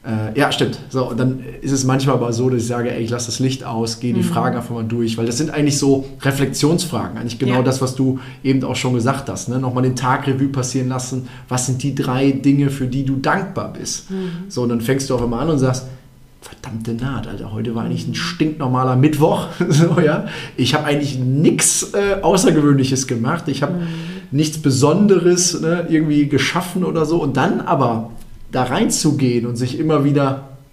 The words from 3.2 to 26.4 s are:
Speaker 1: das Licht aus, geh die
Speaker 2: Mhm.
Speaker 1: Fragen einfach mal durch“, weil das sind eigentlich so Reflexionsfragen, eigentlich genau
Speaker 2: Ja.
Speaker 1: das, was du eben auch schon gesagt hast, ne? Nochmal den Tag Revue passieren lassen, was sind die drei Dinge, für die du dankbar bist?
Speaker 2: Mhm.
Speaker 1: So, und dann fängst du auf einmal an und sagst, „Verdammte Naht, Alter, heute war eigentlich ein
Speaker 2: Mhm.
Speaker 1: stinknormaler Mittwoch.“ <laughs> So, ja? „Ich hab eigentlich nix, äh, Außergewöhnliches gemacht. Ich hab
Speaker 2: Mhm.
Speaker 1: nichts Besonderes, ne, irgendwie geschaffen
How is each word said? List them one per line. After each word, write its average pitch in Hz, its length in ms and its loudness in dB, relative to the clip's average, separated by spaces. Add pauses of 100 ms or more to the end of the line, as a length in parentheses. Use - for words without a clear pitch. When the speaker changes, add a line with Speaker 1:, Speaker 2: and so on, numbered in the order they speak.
Speaker 1:
das - 120 -6
Licht 131 240 0
aus, 113 360 -4
geh 120 140 -2
die 120 80 2
Speaker 2:
Mhm. - 20 2
Speaker 1:
Fragen 117 320 0
einfach 117 180 -6
mal 113 100 -4
durch“, 113 340 0
weil 117 100 0
das 117 100 -2
sind 156 140 -2
eigentlich 147 260 2
so 139 280 2 (160)
Reflexionsfragen, 135 1000 0
eigentlich 117 180 -6
genau 127 200 2
Speaker 2:
Ja. 127 40 4
Speaker 1:
das, 127 200 2
was 127 140 0
du 131 240 0 (240)
eben 135 200 2
auch 143 120 -4
schon 127 200 0
gesagt 123 340 0
hast, - 200 -8
ne? 123 100 -2
Nochmal 127 240 0
den 131 120 2
Tag 135 320 0
Revue 135 200 2
passieren 131 400 -2
lassen, 127 400 -4 (220)
was - 180 -2
sind 131 160 -2
die 139 100 0
drei 139 380 2
Dinge, 139 400 4
für 131 160 -4
die 127 180 -2
du 135 120 0
dankbar 160 600 -2
bist? - 320 -10
Speaker 2:
Mhm. 185 400 -6
Speaker 1:
So, 123 140 -4
und 120 60 0
dann 117 120 -2
fängst 135 280 -2
du 139 60 0
auf 120 60 -2
einmal 120 220 -2
an 156 80 0
und 143 80 2
sagst, 127 260 0 (560)
„Verdammte 113 540 -10
Naht, 123 320 -6
Alter, 101 260 -10
heute 113 220 -4
war 117 80 -4
eigentlich - 240 -4
ein 123 40 -4
Speaker 2:
Mhm. 113 40 -6
Speaker 1:
stinknormaler 131 800 0
Mittwoch.“ 151 540 4 (100)
<laughs> 175 100 0
So, 160 340 6
ja? 151 220 2 (320)
„Ich 127 160 2
hab 151 140 0
eigentlich 143 320 0
nix, - 720 2
äh, 202 300 0
Außergewöhnliches 147 840 4
gemacht. 131 440 -2
Ich 135 120 -2
hab 185 180 0
Speaker 2:
Mhm. 175 60 -4 (460)
Speaker 1:
nichts 151 260 0
Besonderes, 170 1040 4
ne, 165 280 0
irgendwie 151 380 2
geschaffen 170 560 0